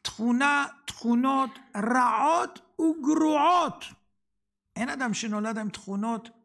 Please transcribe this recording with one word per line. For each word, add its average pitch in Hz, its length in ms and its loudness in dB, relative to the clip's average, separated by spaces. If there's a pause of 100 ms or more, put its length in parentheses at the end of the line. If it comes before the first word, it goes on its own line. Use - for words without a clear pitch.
תכונה, 277 640 0 (200)
תכונות 254 720 0 (180)
רעות 247 1000 0
וגרועות. 311 1040 2 (880)
אין 240 140 -4
אדם 262 240 -2
שנולד 214 440 -4
עם 214 120 -4
תכונות 220 600 -6 (160)